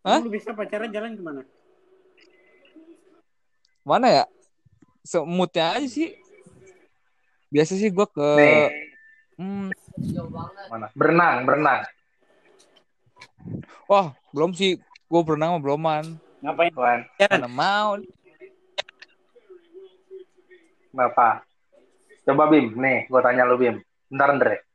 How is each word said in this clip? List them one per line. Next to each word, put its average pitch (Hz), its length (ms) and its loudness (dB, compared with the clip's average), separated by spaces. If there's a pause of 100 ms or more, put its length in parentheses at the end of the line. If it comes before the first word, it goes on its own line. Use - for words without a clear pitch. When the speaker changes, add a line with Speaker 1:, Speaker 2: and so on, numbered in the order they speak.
Speaker 1:
Hah? 214 160 2
Speaker 2:
Emang 233 80 -2
lu 214 80 -8
bisa 214 180 -10
pacaran 214 380 -8
jalan 214 240 -10
kemana? 156 280 -14 (2500)
Speaker 1:
Mana 202 280 2
ya? 139 160 4 (760)
Semutnya 170 720 -2
aja 269 120 -4
sih. 294 280 -8 (1400)
Biasa 156 260 2
sih 208 140 0
gua 190 160 0
ke 147 280 -4
Speaker 3:
Nih. 147 360 6 (680)
Speaker 1:
hmm. 196 320 -10 (1040)
Speaker 3:
Mana? 107 240 -12
Berenang, 156 480 2
berenang. 135 360 0 (2000)
Speaker 1:
Wah, 190 320 0 (160)
belum 160 240 -2
sih. 185 240 0 (240)
Gua 170 160 2
berenang 156 320 -2
mah 160 80 -4
beloman. 156 560 -4 (240)
Speaker 2:
Ngapain? 160 320 0
Speaker 3:
Apaan? 123 260 2 (220)
Speaker 2:
Jalan. 196 160 4
Speaker 1:
Mana 123 140 -4
mau. 196 380 0 (3000)
Speaker 3:
Kenapa? 120 560 0 (760)
Coba, 143 280 2
Bim, 127 240 4
nih, 127 320 -2
gua 127 160 2
tanya 123 240 4
lu, 123 100 4
Bim. 123 220 0 (320)
Bentar, 139 240 2
Andre. 120 420 0